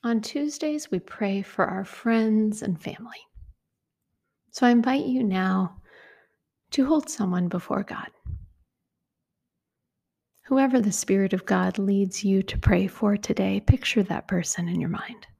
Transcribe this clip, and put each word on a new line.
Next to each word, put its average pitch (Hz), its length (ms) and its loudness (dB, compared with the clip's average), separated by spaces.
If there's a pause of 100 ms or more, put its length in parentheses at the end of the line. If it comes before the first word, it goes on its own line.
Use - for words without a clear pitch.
On 233 180 0
Tuesdays, 294 680 -4
we 190 80 -2
pray 196 460 -4
for - 220 -2
our 190 200 -6
friends 220 760 0
and 175 180 -2
family. - 460 -14 (1200)
So - 160 0
I 240 60 8
invite 247 340 4
you 254 180 0
now 185 560 0 (920)
to 262 160 2
hold 302 200 2
someone 180 400 0
before 180 360 -4
God. - 260 -10 (2250)
Whoever 262 360 4
the 208 100 2
Spirit 196 400 0
of 190 140 -2
God 185 320 0
leads 196 480 0
you 190 180 4
to - 140 -4
pray 190 280 4
for 208 300 0
today, 196 460 -2
picture 262 420 2
that - 240 -4
person 175 400 -4
in 175 140 -2
your 170 80 -2
mind. - 360 -10 (140)